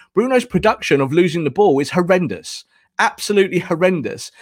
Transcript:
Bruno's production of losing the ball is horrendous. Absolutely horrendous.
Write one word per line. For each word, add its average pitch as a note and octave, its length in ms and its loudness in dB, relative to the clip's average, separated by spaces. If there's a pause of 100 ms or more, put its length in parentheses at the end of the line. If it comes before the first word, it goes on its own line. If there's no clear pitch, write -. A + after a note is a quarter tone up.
(120)
Bruno's B3 320 0
production F#3 560 0
of C3+ 120 -2
losing E3+ 320 2
the C#3+ 60 -2
ball E3+ 280 2
is C#3+ 120 -2
horrendous. E3+ 720 -2 (360)
Absolutely G3+ 600 0
horrendous. E3 800 -2